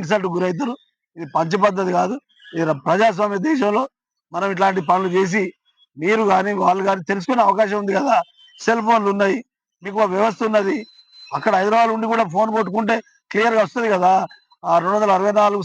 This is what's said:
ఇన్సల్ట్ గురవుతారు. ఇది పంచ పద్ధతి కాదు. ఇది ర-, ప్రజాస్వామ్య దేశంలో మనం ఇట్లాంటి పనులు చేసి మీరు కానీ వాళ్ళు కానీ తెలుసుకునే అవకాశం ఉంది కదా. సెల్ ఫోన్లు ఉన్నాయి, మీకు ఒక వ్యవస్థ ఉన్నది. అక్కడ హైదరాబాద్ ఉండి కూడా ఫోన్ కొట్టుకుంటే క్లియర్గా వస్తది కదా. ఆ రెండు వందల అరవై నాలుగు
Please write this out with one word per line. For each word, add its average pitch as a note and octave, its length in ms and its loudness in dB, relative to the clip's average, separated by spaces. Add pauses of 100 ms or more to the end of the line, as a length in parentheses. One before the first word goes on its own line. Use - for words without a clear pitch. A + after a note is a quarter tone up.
ఇన్సల్ట్ F#3+ 260 -2
గురవుతారు. F#3 480 -4 (420)
ఇది E3 100 -12 (100)
పంచ D#3+ 160 -2 (120)
పద్ధతి F#3 340 0
కాదు. F#3 180 -2 (380)
ఇది E3 160 -2
ర-, D3+ 160 -2
ప్రజాస్వామ్య G3+ 520 0 (100)
దేశంలో B3 340 0 (500)
మనం F3+ 220 -4
ఇట్లాంటి F#3+ 260 0 (100)
పనులు F#3 280 0
చేసి F#3+ 240 0 (600)
మీరు G#3+ 200 2 (100)
కానీ F#3+ 200 2 (120)
వాళ్ళు F#3 200 2
కానీ G3 260 0
తెలుసుకునే G3+ 380 0
అవకాశం G3+ 300 0
ఉంది G3 200 -2
కదా. C4 180 2 (480)
సెల్ A3+ 240 2
ఫోన్లు G#3+ 260 2
ఉన్నాయి, G3 240 0 (460)
మీకు G3 160 -12
ఒక G#3+ 140 2
వ్యవస్థ G#3 340 0
ఉన్నది. G#3 280 0 (600)
అక్కడ D3 220 -2
హైదరాబాద్ A3 360 2
ఉండి A3 180 -4
కూడా A#3 120 0 (100)
ఫోన్ A3 220 0
కొట్టుకుంటే G#3+ 400 -2 (340)
క్లియర్గా A3 320 2
వస్తది A#3+ 320 -2
కదా. F#3 180 4 (520)
ఆ F3 80 -2 (100)
రెండు F#3 140 0
వందల G#3 160 2
అరవై G3 200 2
నాలుగు G#3 320 2